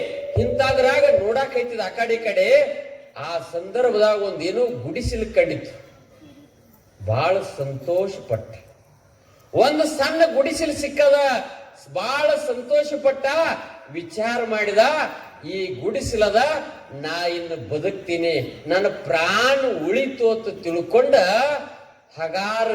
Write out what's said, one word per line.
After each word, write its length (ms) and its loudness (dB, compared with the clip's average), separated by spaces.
ಇಂತಾದ್ರಾಗ 880 4
ನೋಡಾಕ್ 340 0
ಐತಿದ 220 -2
ಆ 100 -4
ಕಡೆ 240 -2
ಈ 40 2
ಕಡೆ. 460 4
ಆ 220 -6
ಸಂದರ್ಭದಾಗ 840 0
ಒಂದೇನೋ 420 -2
ಗುಡಿಸಲು 680 -6
ಕಂಡಿತು, 360 0
ಬಾಳ 320 2
ಸಂತೋಷ 540 -2
ಪಟ್ಟ. 380 -6
ಒಂದು 300 4
ಸಣ್ಣ 380 0
ಗುಡಿಸಲು 380 0
ಸಿಕ್ಕದ, 420 4
ಬಾಳ 420 0
ಸಂತೋಷ 580 0
ಪಟ್ಟ. 220 0
ವಿಚಾರ 540 -4
ಮಾಡಿದ, 320 -2
"ಈ 200 -6
ಗುಡಿಸಲದ, 680 -2
ನಾ 340 -6
ಇನ್ನು 420 -6
ಬದುಕ್ತೀನಿ, 1000 -2
ನನ್ನ 200 2
ಪ್ರಾಣ 1000 0
ಉಳಿತು" 440 0
ಅಂತ 320 -6
ತಿಳ್ಕೊಂಡ 520 2
ಹಗಾರ 540 -2